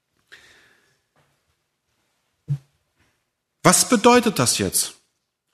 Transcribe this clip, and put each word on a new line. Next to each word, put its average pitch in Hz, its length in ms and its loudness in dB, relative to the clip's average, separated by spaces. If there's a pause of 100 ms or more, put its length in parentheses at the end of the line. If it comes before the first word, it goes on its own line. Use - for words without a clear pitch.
(3750)
Was - 240 2
bedeutet 240 520 2
das 123 180 -2
jetzt, - 380 -6 (580)